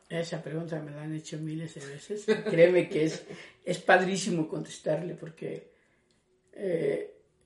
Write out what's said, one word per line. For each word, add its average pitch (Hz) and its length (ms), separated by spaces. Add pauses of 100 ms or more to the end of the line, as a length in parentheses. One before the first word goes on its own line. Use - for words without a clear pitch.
(100)
Esa 165 320
pregunta 156 400
me 147 80
la 147 140
han 156 100
hecho 156 240
miles 156 380
de 143 100
veces. 151 400 (240)
Créeme 170 380
que 156 160
es, - 200 (400)
es 175 140
padrísimo 185 680
contestarle 170 680
porque, - 580 (800)
eh, 170 600 (320)